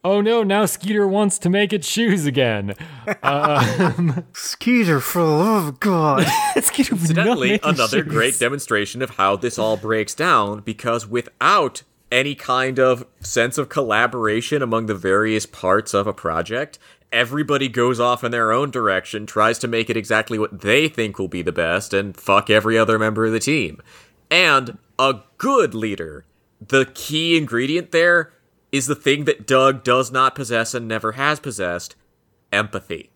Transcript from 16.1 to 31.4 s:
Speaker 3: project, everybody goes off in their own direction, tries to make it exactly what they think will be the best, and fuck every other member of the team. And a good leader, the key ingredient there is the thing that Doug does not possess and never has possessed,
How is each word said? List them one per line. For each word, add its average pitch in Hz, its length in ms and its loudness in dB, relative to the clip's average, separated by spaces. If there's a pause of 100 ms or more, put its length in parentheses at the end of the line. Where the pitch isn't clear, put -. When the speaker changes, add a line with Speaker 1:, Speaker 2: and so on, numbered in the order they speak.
Speaker 3:
project, 90 680 -6 (340)
everybody 135 560 0
goes 120 320 0
off 123 240 2
in 117 80 -2
their 117 200 0
own 135 180 -2
direction, 107 540 -2
tries 110 360 0
to 123 80 -4
make 113 200 -2
it 120 80 -2
exactly 110 420 -2
what 101 240 -6
they 135 260 2
think 107 300 -4
will 95 100 -4
be 87 140 -6
the 85 100 -2
best, 87 420 -2
and 98 220 -2
fuck 101 340 2
every 110 260 4
other 110 220 4
member 110 260 0
of 110 80 0
the 113 80 0
team. 120 400 -2 (500)
And 143 480 2 (200)
a 131 220 2 (180)
good 240 360 2
leader, 90 500 -8 (360)
the 131 320 2
key 165 440 -2
ingredient 143 560 -2
there 170 400 2 (380)
is 135 160 -2
the 143 80 0
thing 147 320 0
that 123 200 -2
Doug 135 380 2
does 123 260 2
not 131 240 0
possess 117 380 -4
and 117 160 -8
never 110 240 -4
has 143 260 -2
possessed, 92 560 -8 (560)